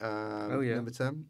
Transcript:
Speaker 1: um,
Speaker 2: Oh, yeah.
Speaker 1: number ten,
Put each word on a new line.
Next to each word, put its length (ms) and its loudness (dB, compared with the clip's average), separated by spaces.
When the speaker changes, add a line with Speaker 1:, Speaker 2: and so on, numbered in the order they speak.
Speaker 1:
um, 520 -2
Speaker 2:
Oh, 80 2
yeah. 160 4
Speaker 1:
number 140 -2
ten, 400 -2